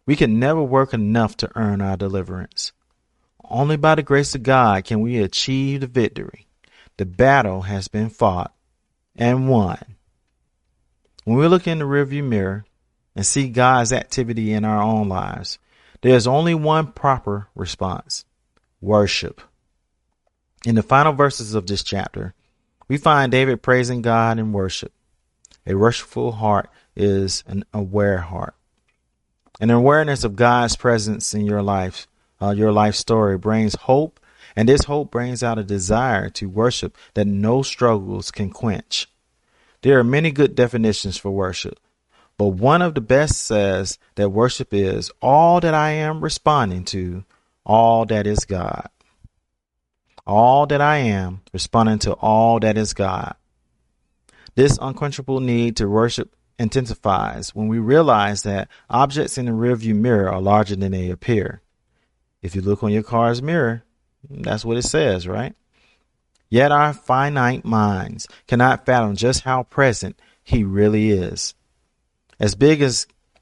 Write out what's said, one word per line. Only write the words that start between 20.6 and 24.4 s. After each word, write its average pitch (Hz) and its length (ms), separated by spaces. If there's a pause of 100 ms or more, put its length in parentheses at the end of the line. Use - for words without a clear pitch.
In 117 80
the 110 80
final 147 300
verses 135 420
of 98 120
this 101 160
chapter, 98 520 (540)
we 139 80
find 143 340
David 131 320
praising 127 400
God 113 360
in 110 140